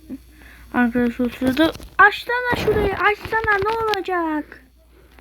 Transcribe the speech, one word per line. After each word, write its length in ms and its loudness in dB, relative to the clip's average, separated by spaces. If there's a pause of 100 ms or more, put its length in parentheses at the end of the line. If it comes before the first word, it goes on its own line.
(720)
Arkadaşlar 520 0
o 40 -2
sırada 420 2 (260)
açsana 680 2
şurayı, 280 0
açsana, 680 0
ne 60 -2
olacak? 960 -4 (560)